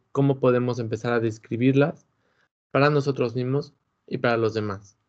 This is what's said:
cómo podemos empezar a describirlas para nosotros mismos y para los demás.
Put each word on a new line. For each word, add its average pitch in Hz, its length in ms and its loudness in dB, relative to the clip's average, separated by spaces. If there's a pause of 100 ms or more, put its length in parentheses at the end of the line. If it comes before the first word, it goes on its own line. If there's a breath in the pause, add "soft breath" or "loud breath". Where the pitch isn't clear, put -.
(120)
cómo 139 280 0
podemos 123 400 2
empezar 113 340 -4
a 117 60 0
describirlas 123 880 0 (640)
para 139 180 4
nosotros 135 460 0
mismos 127 400 -4 (320)
y - 100 -6
para 120 200 0
los 113 160 0
demás. 104 440 -6 (120)